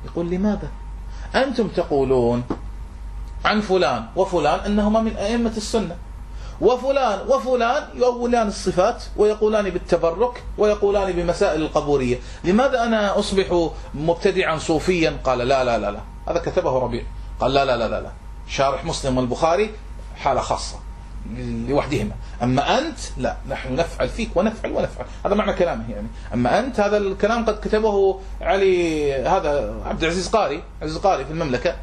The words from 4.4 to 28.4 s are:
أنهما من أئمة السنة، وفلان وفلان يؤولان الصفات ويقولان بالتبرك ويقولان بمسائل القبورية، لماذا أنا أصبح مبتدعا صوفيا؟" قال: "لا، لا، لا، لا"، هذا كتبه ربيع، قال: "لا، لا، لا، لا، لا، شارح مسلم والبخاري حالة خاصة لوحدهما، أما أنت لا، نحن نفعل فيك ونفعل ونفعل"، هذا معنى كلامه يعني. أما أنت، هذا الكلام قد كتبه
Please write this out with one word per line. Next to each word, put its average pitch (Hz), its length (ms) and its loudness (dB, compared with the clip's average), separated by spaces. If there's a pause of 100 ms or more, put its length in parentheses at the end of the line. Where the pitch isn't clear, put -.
أنهما 208 400 2
من 220 160 -2
أئمة 226 400 0
السنة، 208 400 -2 (640)
وفلان 247 580 4 (100)
وفلان 254 540 2 (120)
يؤولان 240 540 2
الصفات 196 540 0 (140)
ويقولان 214 540 4
بالتبرك 180 720 0 (160)
ويقولان 202 540 2
بمسائل 170 500 2
القبورية، 143 560 2 (260)
لماذا 233 380 4
أنا 208 360 2
أصبح 175 520 2 (240)
مبتدعا 165 640 2
صوفيا؟" 160 680 2
قال: 127 140 2
"لا، 127 260 2
لا، 117 140 2
لا، 101 120 0
لا"، 104 100 -8 (280)
هذا 170 100 0
كتبه 160 400 0
ربيع، 120 240 -2 (380)
قال: 131 140 2
"لا، 139 100 6
لا، 127 120 2
لا، 113 120 0
لا، 101 120 -2
لا، 87 100 -10 (380)
شارح 139 360 0
مسلم 135 340 -2
والبخاري 165 520 2 (460)
حالة 131 240 0
خاصة - 360 -4 (920)
لوحدهما، 127 420 0 (320)
أما 143 360 2
أنت 311 200 -4 (180)
لا، 123 200 -2 (120)
نحن - 260 -6
نفعل 143 340 -2
فيك - 280 -4
ونفعل 220 360 0
ونفعل"، - 340 -4 (200)
هذا 196 80 2
معنى 196 180 0
كلامه 147 380 0
يعني. 104 160 -8 (280)
أما 123 240 2
أنت، 240 220 -2
هذا 208 160 2
الكلام 208 480 0
قد 214 160 0
كتبه 202 600 2 (200)